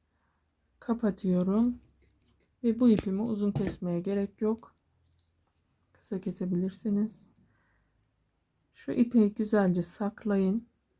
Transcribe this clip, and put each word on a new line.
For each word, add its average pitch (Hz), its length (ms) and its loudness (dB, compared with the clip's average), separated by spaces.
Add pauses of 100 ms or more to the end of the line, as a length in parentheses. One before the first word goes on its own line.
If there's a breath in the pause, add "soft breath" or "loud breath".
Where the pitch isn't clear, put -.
(800)
kapatıyorum. 202 1000 0 (840)
Ve 233 160 0
bu 247 80 6
ipimi 196 340 2
uzun 208 300 -2
kesmeye 175 480 -4
gerek 202 400 -4
yok. 220 360 -4 (1160)
Kısa - 280 -10
kesebilirsiniz. 190 1080 -4 (1500)
Şu - 180 -10
ipi 226 420 2
güzelce 196 480 2
saklayın 202 880 -2 (320)